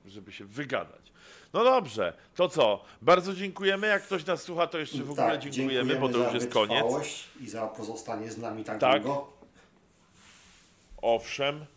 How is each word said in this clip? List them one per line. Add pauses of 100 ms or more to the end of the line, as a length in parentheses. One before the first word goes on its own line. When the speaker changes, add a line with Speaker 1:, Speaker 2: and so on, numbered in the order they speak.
Speaker 1:
żeby
się
wygadać. (400)
No
dobrze, (220)
to
co? (180)
Bardzo
dziękujemy.
Jak
ktoś
nas
słucha,
to
jeszcze
w
ogóle (120)
Speaker 2:
Tak, (100)
Speaker 1:
dziękujemy,
bo
to
Speaker 2:
dziękujemy
Speaker 1:
już
Speaker 2:
za
Speaker 1:
jest
koniec.
Speaker 2:
wytrwałość (120)
i
za
pozostanie
z
nami
tak
Speaker 1:
Tak.
Speaker 2:
długo. (1700)
Speaker 1:
Owszem. (100)